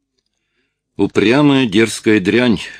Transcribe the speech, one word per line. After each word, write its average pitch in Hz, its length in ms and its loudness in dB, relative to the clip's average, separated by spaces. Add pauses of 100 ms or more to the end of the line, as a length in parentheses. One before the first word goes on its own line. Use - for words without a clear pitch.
(960)
Упрямая, 131 680 0
дерзкая 107 540 0
дрянь, 101 400 0 (200)